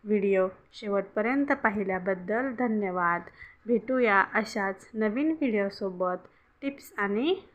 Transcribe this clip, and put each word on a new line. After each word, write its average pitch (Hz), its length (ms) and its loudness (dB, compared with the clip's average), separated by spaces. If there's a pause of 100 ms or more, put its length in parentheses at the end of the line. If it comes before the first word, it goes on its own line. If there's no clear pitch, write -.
व्हिडिओ 196 440 4 (240)
शेवटपर्यंत 220 800 0
पाहिल्याबद्दल 202 1000 -2
धन्यवाद. 185 680 0 (440)
भेटूया 226 580 4 (100)
अशाच 202 600 -2
नवीन 226 380 0
व्हिडिओसोबत, 196 960 -2 (360)
टिप्स 277 360 -8
आणि 220 360 2 (200)